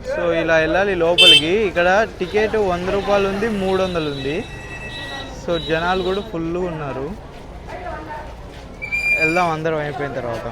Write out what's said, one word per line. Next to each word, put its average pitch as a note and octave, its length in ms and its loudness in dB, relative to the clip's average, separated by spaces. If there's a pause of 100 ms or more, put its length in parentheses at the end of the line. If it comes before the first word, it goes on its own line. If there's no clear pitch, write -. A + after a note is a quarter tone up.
(140)
So - 80 0 (220)
ఇలా D#3+ 120 4 (100)
వెళ్ళాలి F#3 300 2 (100)
లోపలికి. E3+ 480 8 (180)
ఇక్కడ F3 180 4 (320)
టికెట్ G#3+ 400 0 (100)
వంద F3 160 -2 (120)
రూపాయలు G3 340 2
ఉంది, G#3 160 0 (160)
మూడు F#3+ 220 2
వందలు E3+ 280 -2
ఉంది. C#3 220 -2 (1040)
So F3 80 -2 (220)
జనాలు F3 280 0 (100)
కూడా G3+ 200 -2
ఫుల్గా E3+ 400 -4
ఉన్నారు. C#3+ 380 -6 (2000)
వెళ్దాం F3 280 2 (100)
అందరం D#3 300 0
అయిపోయిన C#3+ 340 -4
తర్వాత. A#2 300 -6